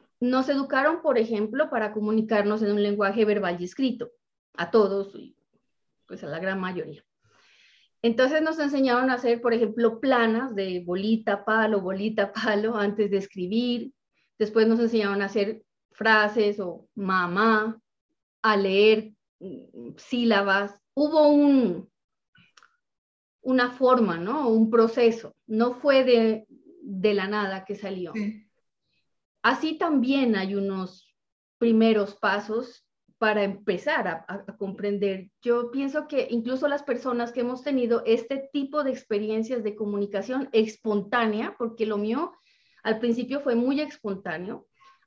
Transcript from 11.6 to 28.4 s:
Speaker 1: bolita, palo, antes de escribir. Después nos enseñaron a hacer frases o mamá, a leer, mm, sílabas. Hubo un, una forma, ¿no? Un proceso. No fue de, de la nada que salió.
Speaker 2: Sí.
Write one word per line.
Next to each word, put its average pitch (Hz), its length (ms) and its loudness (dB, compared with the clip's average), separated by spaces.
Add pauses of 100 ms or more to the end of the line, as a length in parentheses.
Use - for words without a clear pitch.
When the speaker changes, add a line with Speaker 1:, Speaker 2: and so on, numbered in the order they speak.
Speaker 1:
bolita, 196 520 -2
palo, 220 420 0
antes 208 340 0
de 196 80 0
escribir. 220 760 -4 (440)
Después 214 300 2
nos 226 140 4
enseñaron 208 400 0
a 202 40 0
hacer 202 380 -4 (280)
frases 214 680 2
o 175 360 -10
mamá, 202 840 0 (640)
a 214 160 2
leer, 208 560 4 (260)
mm, 131 580 -16
sílabas. 202 800 0 (160)
Hubo 302 360 4
un, 269 600 4 (1500)
una 247 300 0
forma, 233 460 2
¿no? 240 320 -2
Un 220 200 4
proceso. 226 640 2 (120)
No 233 280 0
fue 269 280 4
de, 226 420 4 (360)
de 202 320 0
la 190 140 -2
nada 196 360 -4
que 202 120 -10
salió. 190 380 -10
Speaker 2:
Sí. 214 360 -8 (920)